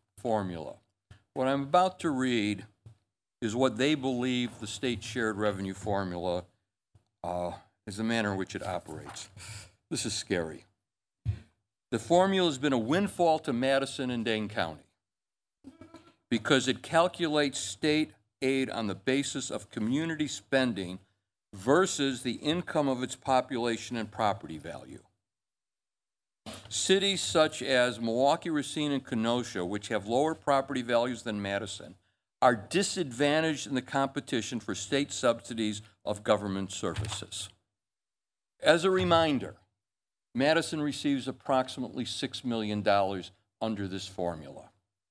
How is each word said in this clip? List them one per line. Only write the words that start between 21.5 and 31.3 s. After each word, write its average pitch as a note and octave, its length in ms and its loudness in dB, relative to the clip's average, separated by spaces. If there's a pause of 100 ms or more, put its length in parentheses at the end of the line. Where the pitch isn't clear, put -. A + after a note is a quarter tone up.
versus C3+ 680 2
the B2 140 -2
income D#3 520 -2
of B2+ 160 -2
its B2 120 -6
population A#2+ 840 0
and G#2 140 -6
property G2+ 460 -2
value. C2 460 -14 (1700)
Cities G3 520 2
such D#3 400 2
as B2 380 2
Milwaukee, C3 500 2
Racine, D3 440 -2
and C3 100 -2
Kenosha, A#2 600 0
which G2+ 240 -4
have G#2 180 -2
lower C#3+ 280 2
property C#3 460 0
values A#2+ 420 0
than G#2 180 -4